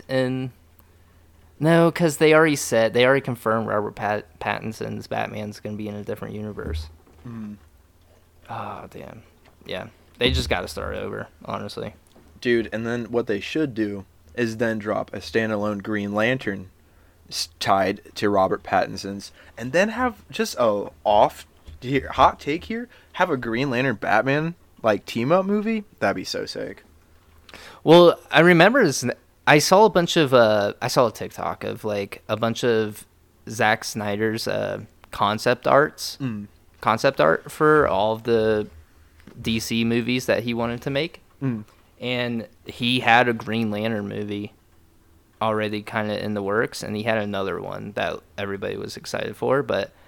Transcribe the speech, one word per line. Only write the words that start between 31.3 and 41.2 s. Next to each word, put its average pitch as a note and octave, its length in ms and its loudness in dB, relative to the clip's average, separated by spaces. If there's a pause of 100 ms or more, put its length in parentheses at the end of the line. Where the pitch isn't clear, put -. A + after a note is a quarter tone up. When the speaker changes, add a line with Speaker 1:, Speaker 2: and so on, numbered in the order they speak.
Speaker 1:
of, G#2+ 220 -8
like, G2+ 420 -6
a A2 80 -4
bunch A2+ 300 -2
of A2 400 0 (440)
Zack A2 360 0
Snyder's, G#2+ 600 -4
uh, G#2 340 -4 (300)
concept A2 560 -2
arts, C#3 520 2
Speaker 2:
Mm. G#2+ 280 -8 (340)
Speaker 1:
concept A#2+ 400 0
art D3+ 280 2
for D3+ 380 4
all G#2 260 0
of A2+ 100 -10
the A2 440 2 (760)
D A2+ 200 -2
C A#2 240 -2
movies A#2+ 400 0
that G#2 180 0
he B2 100 -4
wanted A#2 280 -4
to - 80 -6
make. C#3+ 320 -6 (200)